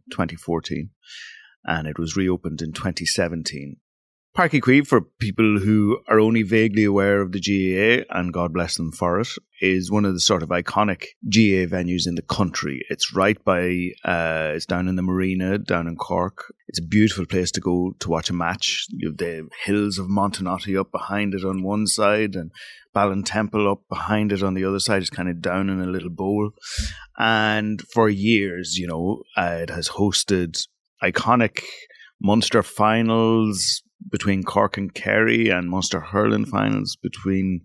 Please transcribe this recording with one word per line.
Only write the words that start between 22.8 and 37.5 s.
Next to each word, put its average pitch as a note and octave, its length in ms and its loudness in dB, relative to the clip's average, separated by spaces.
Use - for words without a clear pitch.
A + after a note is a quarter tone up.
Ballintemple G2+ 760 2
up G2+ 180 -4
behind G#2+ 420 0
it G2 120 0
on F#2+ 100 0
the F#2 120 -2
other G2 140 -2
side. G2 220 0
It's F2+ 80 -6
kind F2+ 200 -4
of E2+ 120 -6
down F#2 280 -2
in F#2 100 -2
a F#2 80 -2
little F2+ 240 -4
bowl. G#2 400 -2
And G#2+ 640 0
for A2+ 160 4
years, G2 720 0
you F2+ 100 -4
know, E2+ 360 -4
uh, E2+ 240 0
it E2 100 -6
has E2+ 180 -6
hosted F#2 680 0
iconic A2+ 580 2
Munster G#2+ 400 4
finals A2+ 1200 2
between G2 320 0
Cork G2+ 340 0
and G2 160 -6
Kerry A2+ 560 2
and F2+ 200 0
Munster F#2 320 -2
hurling G#2+ 440 0
finals G#2 560 0
between, F#2+ 640 -2